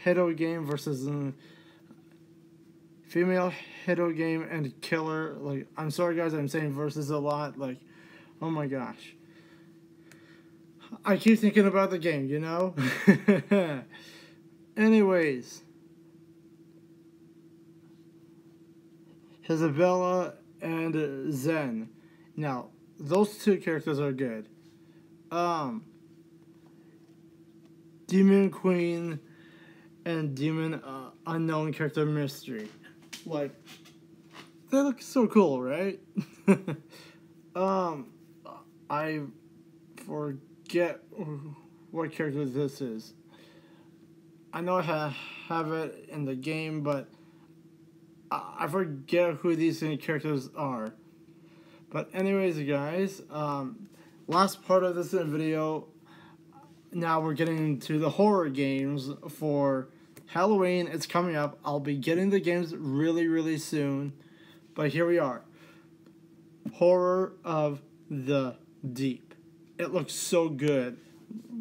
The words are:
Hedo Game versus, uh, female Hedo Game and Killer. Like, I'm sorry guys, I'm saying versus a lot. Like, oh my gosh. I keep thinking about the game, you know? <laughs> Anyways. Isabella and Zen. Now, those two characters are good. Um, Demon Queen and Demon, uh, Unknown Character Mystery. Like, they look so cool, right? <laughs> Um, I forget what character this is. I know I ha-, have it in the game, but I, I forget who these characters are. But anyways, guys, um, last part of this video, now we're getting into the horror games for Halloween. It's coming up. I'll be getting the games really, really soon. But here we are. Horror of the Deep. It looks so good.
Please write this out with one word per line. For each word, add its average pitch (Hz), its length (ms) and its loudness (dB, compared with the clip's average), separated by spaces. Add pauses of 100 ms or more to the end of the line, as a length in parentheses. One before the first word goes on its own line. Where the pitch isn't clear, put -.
Hedo 175 320 4
Game 165 300 -2
versus, 139 420 -4
uh, 143 240 -4 (1700)
female 180 500 0 (320)
Hedo 170 300 0
Game 160 340 -2
and 151 320 -6
Killer. 156 520 -2
Like, 139 340 -6 (100)
I'm 151 140 -4
sorry 175 240 0
guys, 165 180 0
I'm 147 140 -2
saying 151 260 -2
versus 147 360 -4
a 151 100 -2
lot. 143 400 -4
Like, 131 180 -6 (640)
oh 160 80 -4
my 151 180 -2
gosh. 127 480 -8 (1900)
I 202 120 4
keep 220 220 8
thinking 202 280 6
about 190 220 4
the 185 100 -2
game, 151 280 0
you 147 120 -2
know? 170 360 -2 (320)
<laughs> 175 760 4 (960)
Anyways. 190 840 4 (4000)
Isabella 180 840 0 (260)
and 156 720 -4
Zen. 131 560 -4 (460)
Now, 135 340 -6 (300)
those 185 380 2
two 196 200 4
characters 156 420 -2
are 143 120 0
good. 120 360 -4 (840)
Um, 160 540 -2 (2250)
Demon 196 420 6
Queen 170 680 -2 (840)
and 156 300 -2
Demon, 160 400 0
uh, 135 360 -12 (140)
Unknown 160 480 0
Character 151 320 0
Mystery. 139 640 -4 (560)
Like, 147 280 -6 (1160)
they 269 100 2
look 277 220 0
so 240 260 2
cool, 165 340 4
right? 160 380 -2 (480)
<laughs> 196 100 8 (960)
Um, 180 540 -2 (840)
I 151 320 -4 (840)
forget 151 960 -4 (920)
what 160 200 -4
character 147 340 -4
this 135 360 -4
is. 110 320 -8 (1400)
I 165 80 -6
know 180 180 2
I - 20 0
ha-, 151 360 -2 (300)
have 165 240 -2
it 160 400 -6
in 151 140 -4
the 135 100 -2
game, 156 460 -4
but 143 260 -2 (1200)
I, 147 300 -8
I 165 80 -2
forget 165 680 0
who 170 200 0
these 160 240 2
characters 151 800 -2
are. 123 360 -4 (960)
But 151 240 -4
anyways, 190 540 2
guys, 151 540 -2 (100)
um, 143 560 -6 (400)
last 180 380 2
part 185 180 6
of 175 120 0
this 175 160 -4
video, 156 760 -2 (1040)
now 165 300 2
we're 156 120 0
getting 160 260 2
into 151 380 0
the 156 120 2
horror 196 400 4
games 135 600 0 (200)
for 139 580 0 (400)
Halloween. 180 640 2
It's 156 140 -6
coming 175 320 0
up. 147 260 -2
I'll 147 160 -2
be 143 160 -2
getting 165 340 2
the 196 120 4
games 170 340 -2
really, 160 520 0
really 160 300 0
soon. 143 540 -2 (640)
But 151 140 -2
here 165 180 0
we 170 100 4
are. 131 260 -2 (1300)
Horror 180 600 4 (120)
of 151 360 0 (280)
the 135 480 -2 (360)
Deep. 127 420 -4 (420)
It 170 160 -4
looks 165 200 -2
so 165 360 2
good. 135 480 0 (640)